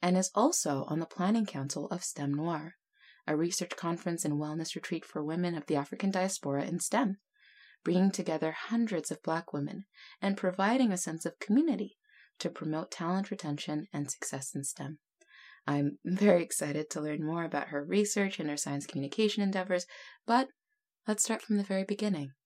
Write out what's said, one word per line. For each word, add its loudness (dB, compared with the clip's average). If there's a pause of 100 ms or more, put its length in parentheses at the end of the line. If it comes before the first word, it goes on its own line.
and 4
is 2
also 2
on -2
the -2
planning 2
council -4
of -6
stem -2
Noir, -4 (520)
a 0
research -2
conference -2
and 0
wellness -4
retreat -6
for -6
women -2
of -8
the 0
African 0
diaspora 0
in -2
stem, 0 (640)
bringing 6
together 0
hundreds 0
of -8
Black -2
women -4 (360)
and 2
providing 4
a 2
sense -4
of -6
community 2 (420)
to -4
promote -4
talent 0
retention -4
and -4
success -8
in -4
stem. -8 (680)
I'm 2
very 6
excited -4
to -4
learn -4
more -2
about -4
her -2
research 2
and -2
her -2
science -4
communication 0
endeavors, 0 (440)
but 4 (640)
let's 2
start -2
from 2
the 2
very 0
beginning. -2 (160)